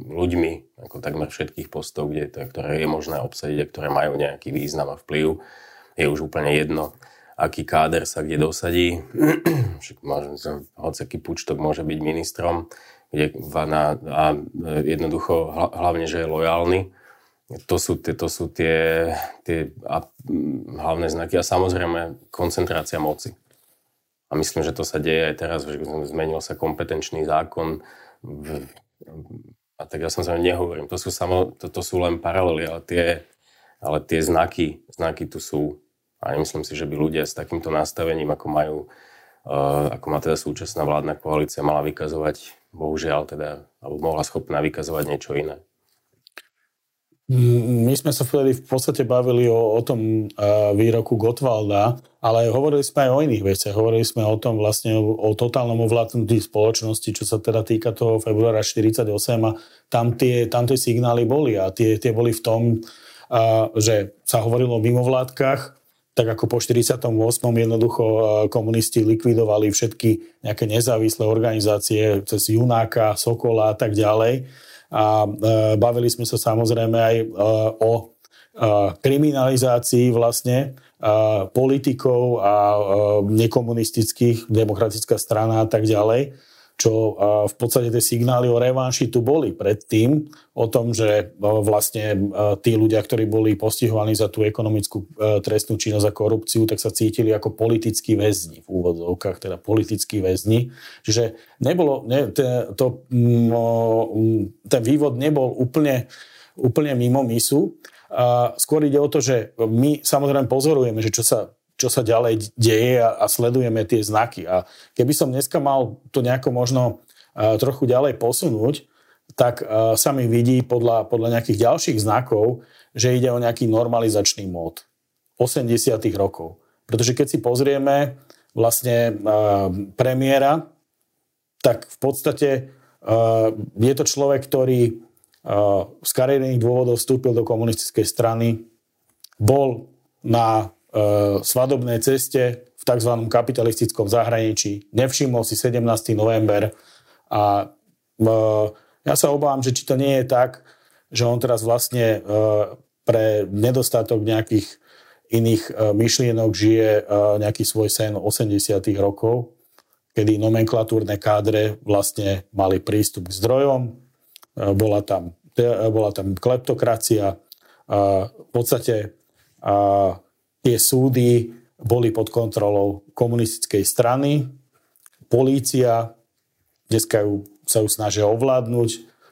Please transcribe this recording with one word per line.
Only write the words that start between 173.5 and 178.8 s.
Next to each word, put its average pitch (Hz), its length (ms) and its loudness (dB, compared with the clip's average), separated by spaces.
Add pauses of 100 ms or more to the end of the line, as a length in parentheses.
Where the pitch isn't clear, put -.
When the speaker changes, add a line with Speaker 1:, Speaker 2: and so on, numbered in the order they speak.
Speaker 2:
strany, 135 640 2 (880)
polícia, 123 800 2 (800)
dneska 110 320 2
ju, 101 240 -4 (160)
sa - 160 0
ju 107 80 2
snažia 104 400 0
ovládnuť, 120 640 0 (420)